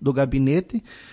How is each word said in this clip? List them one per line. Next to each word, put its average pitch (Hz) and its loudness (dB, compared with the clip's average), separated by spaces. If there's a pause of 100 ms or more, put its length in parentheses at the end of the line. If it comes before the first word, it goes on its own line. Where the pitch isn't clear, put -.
do 139 0
gabinete 139 0 (300)